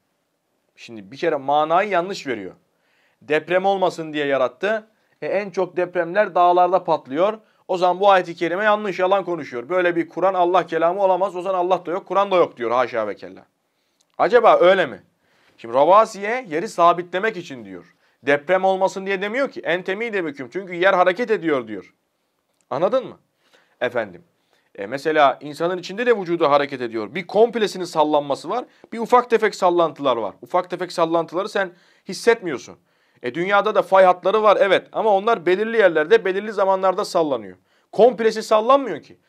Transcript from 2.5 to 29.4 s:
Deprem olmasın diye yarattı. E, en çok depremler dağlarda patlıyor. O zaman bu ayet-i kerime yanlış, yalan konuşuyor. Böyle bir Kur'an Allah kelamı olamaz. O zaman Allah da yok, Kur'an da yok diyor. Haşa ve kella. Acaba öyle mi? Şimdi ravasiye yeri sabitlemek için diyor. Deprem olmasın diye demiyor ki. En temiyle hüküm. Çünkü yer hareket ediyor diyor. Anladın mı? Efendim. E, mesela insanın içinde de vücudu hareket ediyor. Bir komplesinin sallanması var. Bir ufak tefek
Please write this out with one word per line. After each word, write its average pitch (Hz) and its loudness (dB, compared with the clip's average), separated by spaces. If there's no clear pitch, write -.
Deprem 156 0
olmasın 170 -2
diye 147 -2
yarattı. 139 -2
E, 151 -6
en 190 -4
çok 180 -4
depremler 175 -2
dağlarda 180 4
patlıyor. 165 -2
O 180 -2
zaman 180 0
bu 202 4
ayet-i 175 2
kerime 170 -4
yanlış, 208 0
yalan 185 0
konuşuyor. 127 -8
Böyle 175 0
bir 165 -2
Kur'an 185 0
Allah 175 2
kelamı 170 -2
olamaz. 185 0
O 180 -8
zaman 190 -4
Allah 175 0
da 151 -8
yok, 185 -6
Kur'an 196 0
da 190 2
yok 165 2
diyor. 113 -4
Haşa 117 0
ve 98 -8
kella. 92 -18
Acaba 180 4
öyle 180 4
mi? 101 -12
Şimdi 117 -10
ravasiye 208 2
yeri 170 -4
sabitlemek 175 0
için 135 -14
diyor. 92 -18
Deprem 156 0
olmasın 190 0
diye 196 -4
demiyor 240 -4
ki. - -16
En 180 -4
temiyle 208 -6
hüküm. 139 -8
Çünkü 175 -10
yer 185 2
hareket 185 2
ediyor 156 -2
diyor. 101 -14
Anladın 196 -2
mı? 101 -18
Efendim. 110 -6
E, 98 -12
mesela 139 2
insanın 160 -4
içinde 190 -8
de 233 2
vücudu 165 0
hareket 143 2
ediyor. 110 -6
Bir 180 -8
komplesinin 208 0
sallanması 151 -2
var. 226 -6
Bir 220 -10
ufak 240 2
tefek 214 2